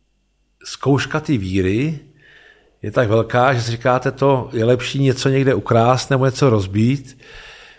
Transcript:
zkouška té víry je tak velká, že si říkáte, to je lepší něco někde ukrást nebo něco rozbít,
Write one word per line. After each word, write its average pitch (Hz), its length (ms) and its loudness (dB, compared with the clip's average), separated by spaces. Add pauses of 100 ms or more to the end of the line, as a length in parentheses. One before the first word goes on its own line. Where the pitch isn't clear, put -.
(640)
zkouška - 540 -2
té 151 180 -2
víry 98 640 -2 (800)
je 107 100 -8
tak 123 180 0
velká, 123 440 2
že 120 80 -2
si 117 100 -6
říkáte, 127 400 -2
to 135 420 0
je 110 120 0
lepší 127 340 0
něco 135 300 0
někde 135 240 2
ukrást 117 560 2
nebo 135 160 2
něco 131 240 2
rozbít, 110 680 0 (600)